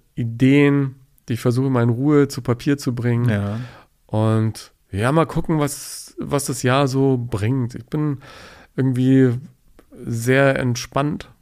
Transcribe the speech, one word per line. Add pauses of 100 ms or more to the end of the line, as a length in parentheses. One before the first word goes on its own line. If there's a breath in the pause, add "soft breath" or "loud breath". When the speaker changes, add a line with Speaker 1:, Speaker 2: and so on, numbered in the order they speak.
(140)
Speaker 1:
Ideen, (320)
die
ich
versuche,
mal
in
Ruhe
zu
Papier
zu
bringen.
Speaker 2:
Ja. (460 loud breath)
Speaker 1:
Und (180)
ja,
mal
gucken,
was,
was
das
Jahr
so
bringt.
Ich
bin (580 loud breath)
irgendwie (640)
sehr
entspannt (120)